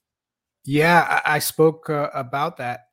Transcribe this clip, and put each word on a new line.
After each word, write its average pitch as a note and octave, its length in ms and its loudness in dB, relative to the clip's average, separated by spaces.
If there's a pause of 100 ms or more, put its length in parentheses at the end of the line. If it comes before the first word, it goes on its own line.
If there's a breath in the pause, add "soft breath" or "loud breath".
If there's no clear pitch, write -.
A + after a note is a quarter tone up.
(640)
Yeah, D3+ 600 2
I, D3+ 100 0
I D3 40 -2
spoke, D#3+ 500 0
uh, D3 240 -4
about C#3+ 440 -8
that B2 360 -10